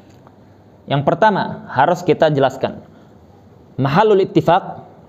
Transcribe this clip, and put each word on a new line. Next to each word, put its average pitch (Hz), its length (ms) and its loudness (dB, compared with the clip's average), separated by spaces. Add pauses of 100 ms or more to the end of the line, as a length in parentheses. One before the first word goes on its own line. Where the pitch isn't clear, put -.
(840)
Yang 139 180 -2
pertama, 175 680 0
harus 170 340 0
kita 151 240 2
jelaskan. 135 520 -2 (960)
Mahallul 190 480 2
ittifaq - 640 -2 (240)